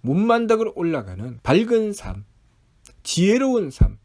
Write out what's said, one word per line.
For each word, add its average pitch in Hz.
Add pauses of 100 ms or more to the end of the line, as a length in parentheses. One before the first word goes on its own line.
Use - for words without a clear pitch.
문만덕으로 220
올라가는 120
밝은 220
삶, - (800)
지혜로운 220
삶 -